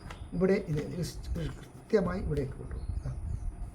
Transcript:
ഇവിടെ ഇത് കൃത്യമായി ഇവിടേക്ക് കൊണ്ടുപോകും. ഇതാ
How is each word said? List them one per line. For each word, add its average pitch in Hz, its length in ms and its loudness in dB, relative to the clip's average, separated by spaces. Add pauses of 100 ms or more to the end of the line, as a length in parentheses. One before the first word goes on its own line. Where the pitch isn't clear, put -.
(360)
ഇവിടെ 190 200 6 (160)
ഇത് 147 100 2 (800)
കൃത്യമായി 185 640 2
ഇവിടേക്ക് 143 340 2
കൊണ്ടുപോകും. - 380 -4
ഇതാ 131 120 -4 (640)